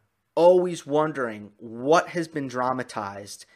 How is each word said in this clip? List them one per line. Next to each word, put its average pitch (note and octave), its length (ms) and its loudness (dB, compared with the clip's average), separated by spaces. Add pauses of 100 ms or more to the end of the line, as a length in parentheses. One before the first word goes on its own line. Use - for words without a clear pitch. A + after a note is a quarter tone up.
(360)
always F3 500 4
wondering C3+ 720 -2
what A#2+ 520 0
has E3 200 -6
been C#3+ 180 -8
dramatized A#2+ 1000 -6 (100)